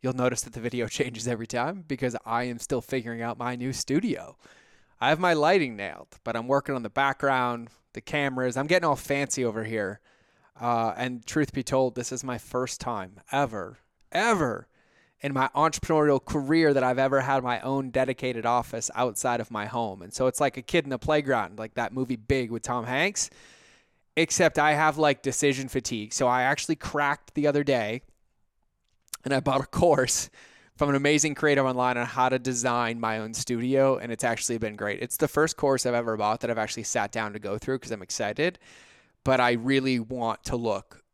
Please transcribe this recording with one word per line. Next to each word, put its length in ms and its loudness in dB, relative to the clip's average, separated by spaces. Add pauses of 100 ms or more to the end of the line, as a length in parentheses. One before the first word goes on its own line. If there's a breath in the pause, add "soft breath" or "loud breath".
you'll 140 -2
notice 260 2
that 140 -8
the 60 -12
video 260 -2
<laughs> 20 -6
changes 400 -4
every 180 -4
time 400 -4
because 380 -4
I 200 -2
am 140 -6
still 220 -2
figuring 400 -6
out 160 -4
my 200 -6
new 180 -4
studio. 640 -2 (640 soft breath)
I 80 4
have 100 2
my 140 4
lighting 420 2
nailed, 480 -10
but 100 -4
I'm 140 -6
working 260 2
on 80 -4
the 60 -6
background, 800 0 (240)
the 80 -12
cameras. 560 -2
I'm 100 0
getting 200 2
all 100 4
fancy 480 -2
over 200 -2
here. 360 -4 (580 soft breath)
Uh, 380 0
and 300 -6
truth 260 0
be 100 -4
told, 320 0
this 160 -6
is 140 -8
my 140 -6
first 420 -4
time 400 -8 (100)
ever, 460 -2 (340)
ever 560 0 (540 soft breath)
in 120 -4
my 220 2
entrepreneurial 680 2
career 480 2
that 120 4
I've 140 2
ever 220 4
had 220 2
my 180 -2
own 300 -2
dedicated 560 0
office 480 0
outside 460 0
of 100 -8
my 160 -4
home. 340 -4
And 120 -16
so 160 2
it's 120 -2
like 160 0
a 60 -12
kid 240 0
in 60 -4
a 60 -4
playground, 600 0
like 160 -12
that 180 -4
movie 220 -2
Big 380 -2
with 100 -6
Tom 240 -4
Hanks, 440 -2 (840 soft breath)
except 440 2
I 140 6
have, 220 2
like, 260 2
decision 460 0
fatigue. 440 -4
So 160 2
I 140 4
actually 340 0
cracked 580 -2
the 140 2
other 160 2
day 380 0 (1200)
and 100 0
I 60 4
bought 200 2
a 60 -4
course 640 2 (460 loud breath)
from 120 0
an 60 2
amazing 400 2
creator 320 4
online 320 0
on 80 -2
how 220 2
to 100 2
design 600 0
my 180 -2
own 160 -8
studio, 640 2
and 160 -6
it's 100 -6
actually 360 0
been 180 -4
great. 260 -4
It's 140 -8
the 100 0
first 300 2
course 280 2
I've 100 0
ever 220 0
bought 240 0
that 100 -2
I've 80 -2
actually 260 -4
sat 260 -2
down 220 -4
to 80 -10
go 180 -4
through 220 -4
'cause 100 -12
I'm 120 -8
excited, 580 -4 (640 loud breath)
but 160 4
I 120 6
really 460 2
want 460 -4
to 120 -4
look 460 -4 (120)